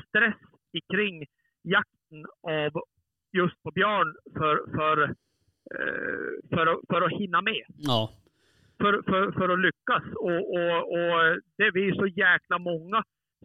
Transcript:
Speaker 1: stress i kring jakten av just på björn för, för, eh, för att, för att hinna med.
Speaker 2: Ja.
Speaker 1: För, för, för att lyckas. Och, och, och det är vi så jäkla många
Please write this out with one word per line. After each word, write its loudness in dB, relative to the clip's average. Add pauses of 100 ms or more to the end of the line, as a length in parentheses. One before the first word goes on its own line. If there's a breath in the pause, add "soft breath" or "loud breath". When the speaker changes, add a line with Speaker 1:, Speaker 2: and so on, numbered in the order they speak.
Speaker 1:
stress 2 (380)
i -6 (120)
kring -2 (380)
jakten -4 (160)
av -2 (640)
just -2
på -8
björn 2 (220)
för, 2 (220)
för, 2 (720)
eh, -4 (200)
för 0
att, 2 (100)
för 0
att 0 (100)
hinna -2
med. -4 (140)
Speaker 2:
Ja. 0 (720)
Speaker 1:
För, 2
för, 0
för 0
att 2
lyckas. 0 (120)
Och, 0 (160)
och, 2 (200)
och 4 (180)
det 2
är 4
vi 0
så 2
jäkla 2
många -4 (420)